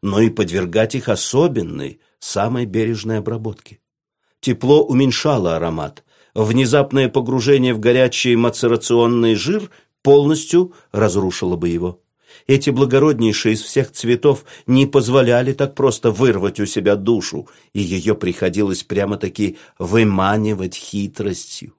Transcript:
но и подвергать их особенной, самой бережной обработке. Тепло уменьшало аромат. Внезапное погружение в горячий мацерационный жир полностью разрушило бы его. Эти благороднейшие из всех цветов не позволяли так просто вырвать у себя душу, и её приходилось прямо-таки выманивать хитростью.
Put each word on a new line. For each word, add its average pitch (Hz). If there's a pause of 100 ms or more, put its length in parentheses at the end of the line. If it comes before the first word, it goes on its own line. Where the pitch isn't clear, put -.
но 101
и 113
подвергать 98
их 120
особенной, 110 (180)
самой 113
бережной 110
обработке. 110 (640)
Тепло 131
уменьшало 127
аромат. 78 (320)
Внезапное 131
погружение 127
в 110
горячий 123
мацерационный 117
жир 190 (320)
полностью 151 (180)
разрушило 95
бы 85
его. 87 (440)
Эти 139
благороднейшие 123
из 110
всех -
цветов 120 (220)
не 131
позволяли 127
так 139
просто 127
вырвать 101
у 101
себя 101
душу, 98 (240)
и 101
её 95
приходилось 92
прямо-таки 101 (200)
выманивать 98
хитростью. -